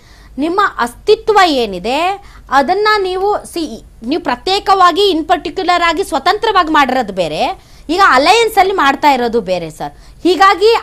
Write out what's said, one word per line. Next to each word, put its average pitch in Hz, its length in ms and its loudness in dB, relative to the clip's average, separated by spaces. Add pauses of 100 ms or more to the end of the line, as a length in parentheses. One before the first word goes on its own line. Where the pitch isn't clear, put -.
(380)
ನಿಮ್ಮ 339 220 -2 (200)
ಅಸ್ತಿತ್ವ 392 680 0
ಏನಿದೆ 269 760 -2 (280)
ಅದನ್ನ 339 380 0 (140)
ನೀವು 370 340 -2
ಸಿ-, 226 720 -10
ನೀವು 302 160 -4
ಪ್ರತ್ಯೇಕವಾಗಿ 381 880 0
in 311 140 -4
particular 349 560 -2
ಆಗಿ 339 220 -2
ಸ್ವತಂತ್ರವಾಗಿ 359 680 -2
ಮಾಡಿರೋದು 262 400 0
ಬೇರೆ, 185 480 -4 (280)
ಈಗ 339 200 -2
ಅಲಯನ್ಸ್ 359 500 2
ಅಲ್ಲಿ 370 140 2
ಮಾಡ್ತಾ 285 380 2
ಇರೋದು 240 300 0
ಬೇರೆ 175 300 -4
ಸರ್. 147 220 -12 (320)
ಹೀಗಾಗಿ 330 580 4